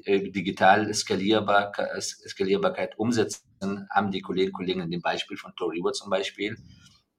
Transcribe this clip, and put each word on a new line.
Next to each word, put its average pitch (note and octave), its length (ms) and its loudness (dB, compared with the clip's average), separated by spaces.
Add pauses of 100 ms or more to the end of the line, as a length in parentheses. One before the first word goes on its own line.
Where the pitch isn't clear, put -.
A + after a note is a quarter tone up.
äh, G2 260 2
digital G2 600 4
skalierbar, G2+ 840 2
äh, G2 220 -4
Skalierbarkeit - 1000 -2
umsetzen, G2+ 920 -2
haben G2+ 200 0
die F#2+ 100 -4
Kolleginnen F#2+ 320 0
und F#2+ 60 -14
Kollegen F#2 220 -2
in E2+ 100 -6
dem E2+ 120 -6
Beispiel F2 340 -4
von - 180 -18
Tor F2 160 -4
Reward F2+ 240 -4
zum G2+ 160 -10
Beispiel G2 460 -2 (640)